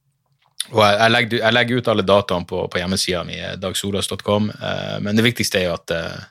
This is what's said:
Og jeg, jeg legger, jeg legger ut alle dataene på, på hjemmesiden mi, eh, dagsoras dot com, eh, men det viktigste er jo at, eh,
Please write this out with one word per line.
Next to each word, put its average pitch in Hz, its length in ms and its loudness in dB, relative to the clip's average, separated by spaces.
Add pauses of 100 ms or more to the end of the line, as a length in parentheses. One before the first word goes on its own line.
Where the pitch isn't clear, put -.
(720)
Og 110 140 -2
jeg, 101 160 4
jeg 113 100 6
legger, 117 300 2
jeg 113 120 2
legger 120 280 2
ut - 80 -2
alle 107 180 2
dataene 95 400 4
på, 92 120 -6 (120)
på 90 80 -4
hjemmesiden 90 480 -2
mi, 87 160 -12
eh, 92 160 -8
dagsoras 95 480 -4
dot - 160 -8
com, 104 280 0
eh, 98 520 -6
men 104 140 -2
det 110 80 4
viktigste 117 340 0
er 92 60 2
jo 85 100 0
at, - 160 -8
eh, 82 300 -6 (100)